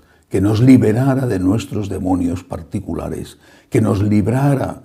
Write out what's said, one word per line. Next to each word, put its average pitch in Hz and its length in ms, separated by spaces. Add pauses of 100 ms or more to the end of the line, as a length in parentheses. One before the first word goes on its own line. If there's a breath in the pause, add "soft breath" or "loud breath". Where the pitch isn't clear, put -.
(300 soft breath)
que 98 120
nos 104 200
liberara 127 680
de 107 100
nuestros 101 520
demonios 90 540
particulares, 80 960 (320 loud breath)
que 120 120
nos 107 200
librara, 107 840